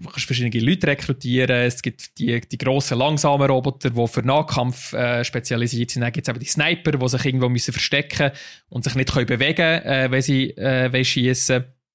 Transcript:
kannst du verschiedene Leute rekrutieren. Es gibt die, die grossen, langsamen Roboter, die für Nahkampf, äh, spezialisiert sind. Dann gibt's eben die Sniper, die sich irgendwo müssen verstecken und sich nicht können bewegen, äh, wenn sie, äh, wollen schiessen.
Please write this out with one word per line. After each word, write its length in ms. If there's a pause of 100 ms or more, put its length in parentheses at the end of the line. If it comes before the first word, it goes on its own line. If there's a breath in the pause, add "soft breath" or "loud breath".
kannst 200
du 100
verschiedene 320
Leute 220
rekrutieren. 680
Es 260
gibt 380
die, 220
die 160
grossen, 400
langsamen 520
Roboter, 420
die 160
für 160
Nahkampf, 720
äh, 300
spezialisiert 680
sind. 100
Dann 100
gibt's 160
eben 120
die 60
Sniper, 460
die 160
sich 180
irgendwo 240
müssen 220
verstecken 600 (380 loud breath)
und 140
sich 120
nicht 180
können 140
bewegen, 340 (220)
äh, 280
wenn 100
sie, 360
äh, 340
wollen 140
schiessen. 580 (320)